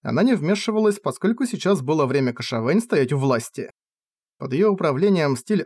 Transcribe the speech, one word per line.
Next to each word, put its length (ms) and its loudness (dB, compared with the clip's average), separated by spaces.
она 200 0
не 120 4
вмешивалась, 640 0
поскольку 460 -2
сейчас 380 -2
было 240 0
время 260 0
Кашавэнь 480 -2
стоять 320 0
у 60 0
власти. 520 -2
Под 140 -10
её 180 2
управлением 680 2
стиль 300 -2